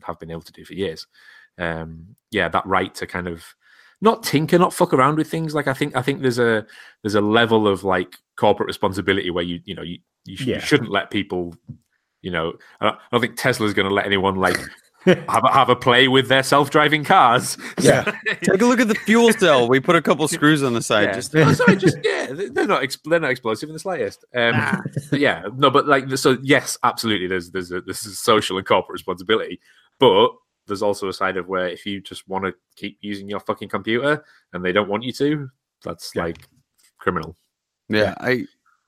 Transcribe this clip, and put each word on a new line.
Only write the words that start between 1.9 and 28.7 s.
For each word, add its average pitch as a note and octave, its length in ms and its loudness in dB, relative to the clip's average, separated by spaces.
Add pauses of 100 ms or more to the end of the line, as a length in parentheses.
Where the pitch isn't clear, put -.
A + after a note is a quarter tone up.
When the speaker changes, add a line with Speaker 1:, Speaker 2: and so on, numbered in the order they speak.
Speaker 1:
yeah, F#2+ 180 0
that - 160 -2
right F#2+ 300 -2
to - 120 -10
kind F2+ 200 -8
of E2 160 -10 (580)
not A3 220 2
tinker, D#3 360 0
not F3+ 140 0
fuck E3+ 200 0
around C#3+ 240 2
with D#3 120 -4
things. D#3+ 260 -6
Like, C#3+ 120 -4
I C3+ 60 0
think, C#3+ 220 -4
I B2+ 60 -2
think C#3 200 -4
there's B2+ 180 0
a, A2+ 260 0 (360)
there's G#2 140 -2
a G#2 60 2
level A2 460 2
of, F#2+ 180 0
like, F#2 300 -2 (200)
corporate - 320 2
responsibility F#2+ 600 -2
where F2 140 -2
you, F2 200 -6
you G2 100 -14
know, E2 100 -14
you, F2 160 -12 (260)
you, F#2+ 120 -16
sh-, C#3 80 -8
Speaker 2:
Yeah. A2+ 100 -2
Speaker 1:
you - 60 -6
shouldn't B2+ 300 0
let G2 200 -2
people, F2+ 440 -6 (640)
you - 100 -10
know, E2 220 -2 (280)
I G#2 40 0
don't, G#2+ 100 0
I - 40 -20 (140)
don't A#2+ 80 2
think A#2+ 160 -4
Tesla's A2+ 360 0
gonna G2 160 0
let G2 160 0
anyone, G2 300 -2
like, F#2 220 0 (240)
Speaker 2:
<laughs> - 240 -18
Speaker 1:
have C#3+ 400 2
a, C3 80 2
have C3 160 4
a B2 80 4
play B2+ 320 4
with B2+ 180 2
their C3 160 4
self-driving D3 640 2
cars. C3 520 4 (120)
<laughs> - 120 -6
Speaker 2:
Yeah. B2+ 220 6 (380)
Speaker 3:
Take F#3+ 200 2
a A#3 40 4
look A#3+ 160 4
at A#3+ 80 2
the G#3 60 0
fuel A3+ 380 4
cell. C#3 360 4
We C3+ 100 4
put E3 160 2
a E3 60 2
couple D#3 260 2
screws D3 360 2
on B2+ 100 0
the A2+ 80 -2
side. G#2+ 280 2
Speaker 1:
Yeah. G2 40 -2
Speaker 3:
Just B2 220 -6
Speaker 1:
Oh, D#3 180 6
sorry, A#3+ 240 6
just, F#3 260 2
yeah, - 280 -2
they, F3+ 180 -8
they're D4+ 180 -2
not E3+ 160 2
ex-, C3+ 220 -6
they're E3 140 0
not D#3 120 -2
explosive B2 380 -6
in D#3+ 40 -14
the D#3+ 60 -14
slightest. D#3+ 460 -6 (100)
Um, A#2 220 2
Speaker 2:
Nah. C#3 240 -2 (280)
Speaker 1:
but C#3 120 0
yeah, F2+ 220 0 (120)
no, C#3 140 2
but, C3+ 180 2
like, C#3 300 0
so C3+ 260 2
yes, C3+ 400 0
absolutely, G#2+ 440 0
there's, F2+ 240 -6
there's F2+ 200 -8
a, F2+ 100 -6
this F#2 240 -12
is G2 140 -14
social G#2+ 380 2
and F#2+ 100 -6
corporate G2 260 0